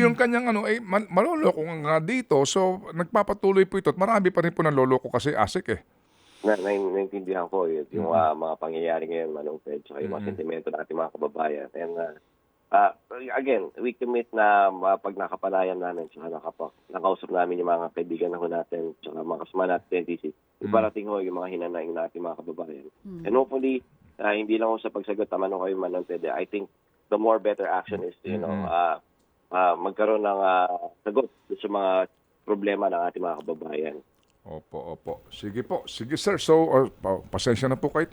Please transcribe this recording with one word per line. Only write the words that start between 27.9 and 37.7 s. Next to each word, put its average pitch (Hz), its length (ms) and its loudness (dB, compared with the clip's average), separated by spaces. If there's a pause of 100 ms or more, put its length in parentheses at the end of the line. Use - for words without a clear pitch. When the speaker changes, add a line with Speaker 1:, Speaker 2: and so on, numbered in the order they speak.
Speaker 2:
is, 90 180 -8
you 90 140 -4
know, 82 160 -4
Speaker 1:
Mm-hmm. 78 160 -4
Speaker 2:
ah, 82 280 2 (560)
ah, 90 220 4
magkaroon 104 480 0
ng, 98 180 2
ah, 90 520 2 (100)
sagot 107 260 0 (280)
sa 104 120 -8
mga 98 220 0 (540)
problema 101 440 0
ng 87 200 0
ating 90 160 -6
mga 82 200 -4
kababayan. 78 520 -6 (520)
Speaker 1:
Opo, 78 480 -12
opo. - 320 -10
Sige 104 320 -8
po. 175 240 -6
Sige, 131 320 -8
sir. 190 240 0
So, 160 140 6 (180)
ah, 131 160 6
pa-, 95 400 -2
pasensya 117 400 0
na 131 80 2